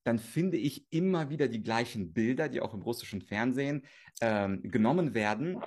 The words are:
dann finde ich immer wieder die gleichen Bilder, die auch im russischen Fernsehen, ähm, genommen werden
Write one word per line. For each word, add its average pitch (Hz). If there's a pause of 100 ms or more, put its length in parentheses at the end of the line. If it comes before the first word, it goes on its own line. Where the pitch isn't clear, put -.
dann 117
finde 165
ich -
immer 170
wieder 147
die 110
gleichen 113
Bilder, 131
die 120
auch 110
im 101
russischen 101
Fernsehen, 131 (400)
ähm, 101
genommen 120
werden 110